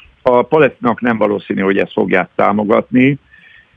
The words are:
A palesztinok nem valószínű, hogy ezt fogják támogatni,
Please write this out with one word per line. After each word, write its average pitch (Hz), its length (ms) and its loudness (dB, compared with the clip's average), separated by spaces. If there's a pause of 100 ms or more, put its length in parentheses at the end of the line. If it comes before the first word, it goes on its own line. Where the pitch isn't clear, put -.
(220)
A 123 200 2
palesztinok 123 580 0
nem 120 180 -2
valószínű, 101 420 -2
hogy 98 180 0
ezt 90 140 -4
fogják 92 420 -2
támogatni, 110 840 0 (580)